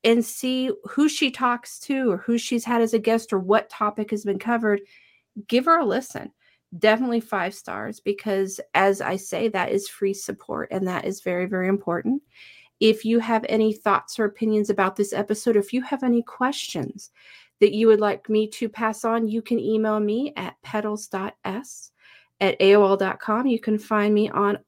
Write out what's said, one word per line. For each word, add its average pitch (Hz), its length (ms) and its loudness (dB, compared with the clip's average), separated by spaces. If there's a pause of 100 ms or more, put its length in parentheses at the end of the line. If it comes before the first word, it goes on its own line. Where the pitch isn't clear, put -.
and 226 220 4
see 254 460 -4 (140)
who 302 240 2
she 302 200 0
talks 247 520 -4
to 269 280 0
or 185 80 2
who 233 220 0
she's 233 240 -2
had 233 180 0
as 226 120 2
a 226 60 2
guest 226 340 0
or 190 60 2
what 190 300 2
topic 208 400 -4
has 208 140 -4
been 196 160 -2
covered. 220 420 0 (640)
Give 254 180 2
her 330 140 4
a 285 60 0
listen. 214 460 -4 (460)
Definitely 226 440 2
five 196 320 -4
stars, - 460 -10
because 196 600 -2 (140)
as 196 260 4
I - 160 -4
say, 190 340 -4
that 190 220 -2
is 196 160 -2
free 196 260 -4
support, - 580 -8
and 190 160 -2
that 180 180 -6
is 190 160 -6
very, 180 240 -2
very 185 240 -2
important. 202 540 -2 (580)
If 220 240 4
you 226 140 2
have 226 280 -2
any 220 240 2
thoughts - 480 -2
or 220 60 2
opinions 214 440 0
about 190 260 0
this 202 180 -2
episode, 214 420 -2
or 208 40 6
if 202 120 -4
you 254 100 -2
have 262 220 -6
any 240 200 2
questions - 880 -6 (500)
that 208 120 6
you 220 140 4
would 214 140 6
like 208 260 -2
me 214 200 2
to 220 200 -6
pass 220 380 -6
on, 226 220 0
you 220 140 -2
can 233 180 -2
email 214 400 0
me 233 360 -2
at - 260 -10
petals 214 460 -6
dot 196 280 -8 (100)
s - 460 -10 (500)
at 196 180 2
A 196 160 8
O 208 80 8
L 196 140 4
dot 190 240 -2
com. 226 260 0
You 233 120 2
can 214 180 0
find 208 360 2
me 208 160 2
on 202 380 0